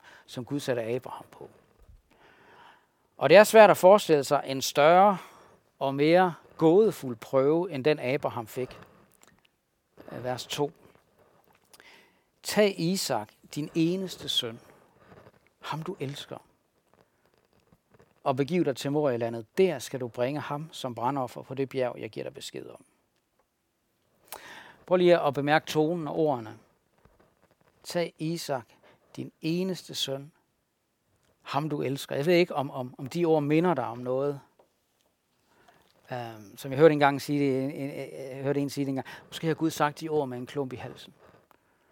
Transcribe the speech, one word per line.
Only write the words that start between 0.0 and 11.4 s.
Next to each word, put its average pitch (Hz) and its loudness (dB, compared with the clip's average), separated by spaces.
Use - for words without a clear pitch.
som 123 -12
Gud 143 -4
sætter 120 -4
Abraham - -10
på. - -20
Og 135 2
det 170 10
er 214 12
svært 214 10
at 160 4
forestille 175 6
sig 143 0
en 135 -6
større 180 6
og 135 -4
mere 165 4
gådefuld 160 4
prøve, 156 0
end 135 -6
den 151 2
Abraham 123 -4
fik. - -10
Øh, 120 -14
vers 123 -8
to. - -4